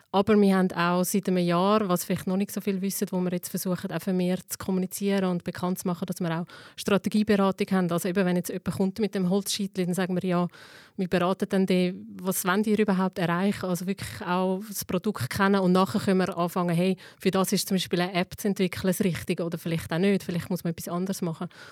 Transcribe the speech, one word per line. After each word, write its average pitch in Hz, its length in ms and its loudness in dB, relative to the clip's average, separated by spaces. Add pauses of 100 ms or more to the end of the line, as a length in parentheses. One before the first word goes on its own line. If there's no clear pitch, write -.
(160)
Aber 208 240 6
wir 196 160 6
haben 185 180 4
auch 175 300 2
seit 185 240 -2
einem 180 160 2
Jahr, 190 460 2
was 175 160 0
vielleicht 180 220 -4
noch 190 100 0
nicht 202 140 -2
so 196 100 -6
viel 196 220 -2
wissen, 196 260 -4
wo 185 100 -2
wir 180 120 0
jetzt 180 180 -6
versuchen, 185 420 -4
auch 160 80 -4
vermehrt 180 480 0
zu - 120 -10
kommunizieren 190 720 -2
und 175 120 -4
bekannt 180 360 -4
zu - 80 -4
machen, 180 180 -2
dass - 140 -4
wir 165 220 -2
auch 165 40 -6 (300)
Strategieberatung 202 960 2
haben. 180 200 2
Also 170 180 0
eben, 185 140 2
wenn 180 120 2
jetzt 175 140 -2
jemand 185 280 -6
kommt 190 220 0
mit 208 160 -2
dem 185 160 0
Holzscheitli, 196 560 -2
dann 175 80 0
sagen 180 180 0
wir, 180 160 -2
ja, 175 180 2 (500)
wir 185 100 -2
beraten 185 420 0
dann 190 160 2
die, 180 300 2 (260)
was 185 240 -2
wollt 202 220 2
ihr 208 100 2
überhaupt 190 400 2
erreichen? 180 480 0
Also 180 220 -2
wirklich - 360 -8
auch 185 440 0
das - 180 -8
Produkt 190 460 -4
kennen 196 280 4
und 185 120 4
nachher 190 280 4
können 185 200 2
wir 185 180 -2
anfangen, 175 380 0
hey, 180 200 2 (240)
für 185 120 2
das 185 200 4
ist 190 160 0
zum 196 80 0
Beispiel 175 260 0
eine 185 120 -2
App 185 240 -2
zu - 120 -4
entwickeln 190 400 -2
das 185 140 0
Richtige 180 400 -2
oder 170 140 -4
vielleicht 165 340 -4
auch 160 60 0
nicht, 196 240 2
vielleicht 175 300 -4
muss 180 120 -4
man 170 100 -2
etwas - 160 -10
anderes 185 340 -4
machen. 170 240 -4 (240)